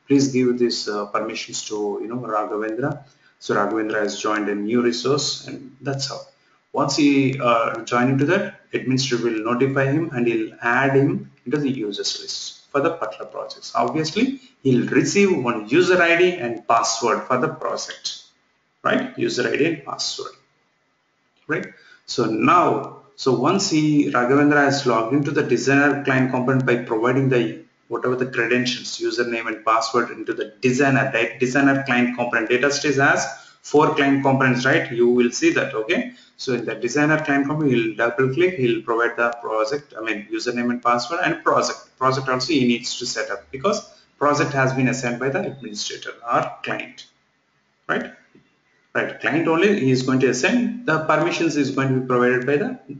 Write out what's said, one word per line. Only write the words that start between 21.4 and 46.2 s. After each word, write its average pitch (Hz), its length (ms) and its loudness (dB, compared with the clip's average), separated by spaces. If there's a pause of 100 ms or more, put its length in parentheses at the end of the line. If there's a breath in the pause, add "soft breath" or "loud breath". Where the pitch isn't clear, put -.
right? 165 200 -4 (380 loud breath)
So - 200 -2
now, 135 720 2 (180)
so - 180 0
once 156 360 0
he, 151 420 2
Raghavendra 143 540 4
has 135 200 0
logged 113 280 2
into 143 180 0
the 139 120 0
designer 139 600 2
client 131 280 2
component 127 340 2
by 120 120 4
providing 127 520 2
the, 117 340 0 (260)
whatever 123 260 -2
the 127 100 -2
credentials, 120 760 -2
username 117 480 -2
and 110 180 -8
password 113 460 2
into - 220 -8
the - 280 -8
designer, 127 500 2
that 117 280 -2
designer 139 440 2
client 123 340 0
component. 120 320 -2
Data 123 220 2
stage 139 240 0
has 147 320 2 (340 loud breath)
four 151 320 4
client 139 300 2
components, 127 420 2
right? 151 260 2
You 120 180 4
will 123 200 4
see 160 220 2
that, 131 240 -2
okay? 135 380 -2 (240 loud breath)
So - 160 -4
in 120 120 -2
the 113 80 -6
designer 147 500 0
client 139 220 2
component, 151 280 2
he'll 113 220 0
double 131 380 0
click, 175 220 2
he'll 113 260 0
provide 117 360 0
the 120 120 0 (120)
project, 113 540 -4
I 113 60 -10
mean, 104 300 -6
username 120 400 -4
and 120 100 -4
password, 120 420 -2
and 160 200 -2
project. 131 460 -2 (100)
Project 131 300 0
also 127 240 0
he 127 120 4
needs 120 320 0
to 120 80 -8
set 113 240 -6
up 101 220 -8
because 131 420 -4 (240 loud breath)
project 139 360 0
has 131 200 2
been 131 140 2
assigned 117 320 -2
by 131 100 -2
the - 100 -2
administrator - 760 -10 (200)